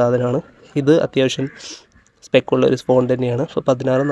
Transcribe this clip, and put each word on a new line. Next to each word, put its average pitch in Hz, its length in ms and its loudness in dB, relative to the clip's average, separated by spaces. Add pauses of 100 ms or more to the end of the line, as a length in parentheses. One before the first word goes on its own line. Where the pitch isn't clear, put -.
സാധനമാണ്. 123 400 0 (420)
ഇത് 143 120 4 (120)
അത്യാവശ്യം 135 420 -2 (760)
സ്പെക്കുള്ള 127 440 0
ഒരു 131 60 0 (120)
ഫോൺ 127 140 4 (120)
തന്നെയാണ്. 123 340 -2
അപ്പോൾ - 220 -6
പതിനാറ് 131 420 0